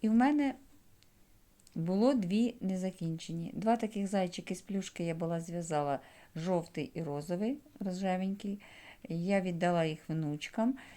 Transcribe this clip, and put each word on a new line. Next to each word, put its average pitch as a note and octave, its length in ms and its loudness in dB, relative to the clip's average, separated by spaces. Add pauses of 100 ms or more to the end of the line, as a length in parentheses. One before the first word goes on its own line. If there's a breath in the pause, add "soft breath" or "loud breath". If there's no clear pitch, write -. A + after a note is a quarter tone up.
і A3 80 2
в A3 60 4
мене C4+ 400 6 (1200)
було F#3+ 400 2
дві G#3+ 460 2
незакінчені. E3+ 920 -4
Два A3 220 2
таких G#3 300 -2
зайчики F#3 480 -2
з F#3 80 -14
плюшки F#3+ 420 -4
я E3 100 -2
була E3 260 -2
зв'язала, D#3+ 600 -2 (360 loud breath)
жовтий E3 580 -2
і E3 80 -4
розовий, F3 560 -2 (220)
рожевенький. F#3+ 800 -2 (480 loud breath)
Я F3+ 320 2
віддала F3 440 2
їх D#3 240 -2
внучкам. D#3+ 680 0 (220 loud breath)